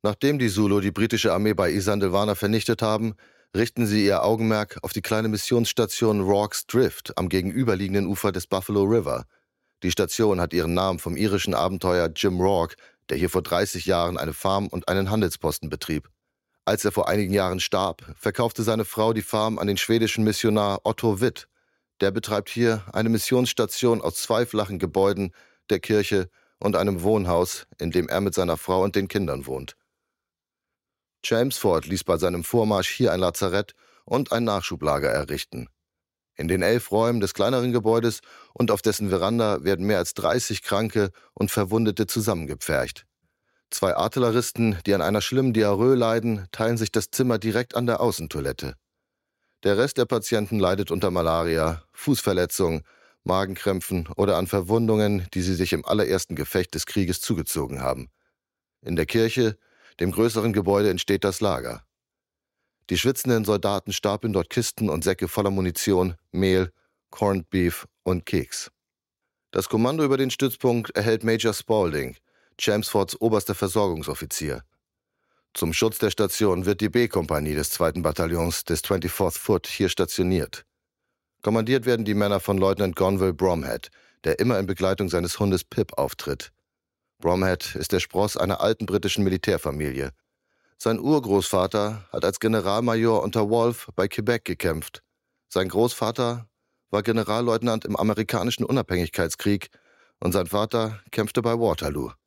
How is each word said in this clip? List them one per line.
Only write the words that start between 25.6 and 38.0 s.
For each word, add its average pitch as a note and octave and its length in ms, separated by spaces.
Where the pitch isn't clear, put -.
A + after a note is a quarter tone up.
der F#2+ 100
Kirche G2+ 500
und G#2 160
einem F#2+ 260
Wohnhaus, F2+ 640
in E2+ 100
dem F2 180
er F#2+ 140
mit G2 140
seiner F2 200
Frau F#2 280
und G2+ 120
den G2 120
Kindern C#2+ 400
wohnt. C2 280
Chelmsford A2 640
ließ F#2 160
bei F2 140
seinem F2 260
Vormarsch G#2+ 460
hier A2+ 220
ein F2+ 80
Lazarett F#2 540
und B2+ 260
ein A#2 120
Nachschublager D2+ 680
errichten. C2+ 580
In D#2 120
den F#2 140
elf A2+ 300
Räumen A2+ 280
des G2 140
kleineren B2 380
Gebäudes A2+ 500